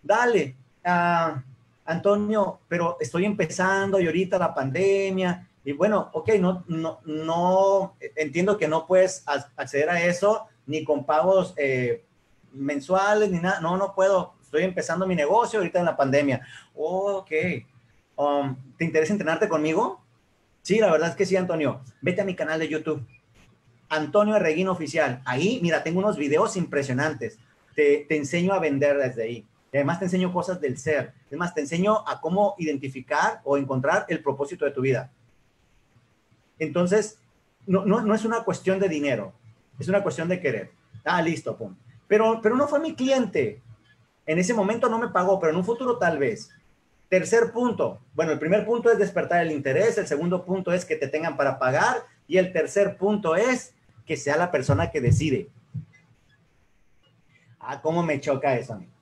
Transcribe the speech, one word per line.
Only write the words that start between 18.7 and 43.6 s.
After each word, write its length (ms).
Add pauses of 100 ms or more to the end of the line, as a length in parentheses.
¿te 80
interesa 280
entrenarte 360
conmigo? 540 (580)
Sí, 180
la 120
verdad 180
es 60
que 100
sí, 100
Antonio. 460 (200)
Vete 200
a 40
mi 100
canal 240
de 80
YouTube. 380 (840)
Antonio 460
Erreguín 320
Oficial. 580
Ahí, 360
mira, 220
tengo 160
unos 180
videos 380
impresionantes. 840 (360)
Te, 340
te 60
enseño 380
a 60
vender 380
desde 260
ahí. 240 (240)
Y 60
además 220
te 60
enseño 280
cosas 260
del 200
ser. 340 (160)
Es 80
más, 160
te 80
enseño 460
a 120
cómo 380
identificar 840
o 140
encontrar 520
el 140
propósito 420
de 60
tu 100
vida. 300 (1500)
Entonces, 600 (480)
no, 180
no, 160
no 140
es 100
una 180
cuestión 360
de 100
dinero. 440 (440)
Es 100
una 140
cuestión 260
de 140
querer. 300 (340)
Ah, 160
listo, 340
pum. 200 (320)
Pero, 340
pero 140
no 120
fue 120
mi 160
cliente. 680 (640)